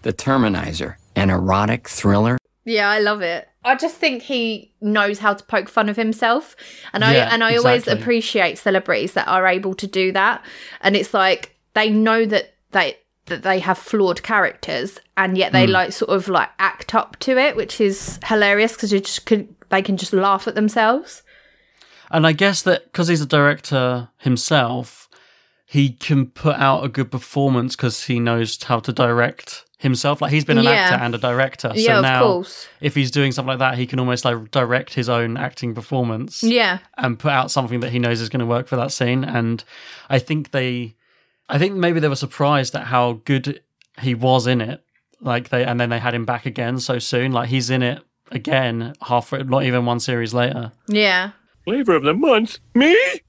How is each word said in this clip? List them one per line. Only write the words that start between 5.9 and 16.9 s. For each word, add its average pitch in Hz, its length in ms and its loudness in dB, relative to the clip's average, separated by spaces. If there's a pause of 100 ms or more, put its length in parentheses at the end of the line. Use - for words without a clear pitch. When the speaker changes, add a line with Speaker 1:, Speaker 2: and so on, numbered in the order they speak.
Speaker 2:
himself. 226 580 0 (380)
And 208 120 0
I, 226 100 6
Speaker 3:
Yeah, 240 180 4
Speaker 2:
and 226 100 2
I 226 140 2
always 240 260 4
Speaker 3:
exactly. 226 200 -2
Speaker 2:
appreciate 220 560 0
celebrities 185 560 0
that - 120 0
are 185 200 2
able 190 280 0
to 196 120 -10
do 190 260 0
that. 196 320 0 (360)
And 196 140 2
it's - 180 0
like, 190 440 0 (180)
they 214 160 2
know 220 360 4
that 208 280 -2 (160)
they, 175 260 0 (300)
that 170 160 -8
they 185 160 0
have 185 200 -2
flawed 190 440 0
characters, 180 760 -4 (160)
and 185 200 0
yet 190 160 2
they 190 140 6
Speaker 3:
Mm. 190 40 2
Speaker 2:
like, 185 220 2
sort - 180 -4
of, 190 180 0
like, 170 220 0 (100)
act - 340 -4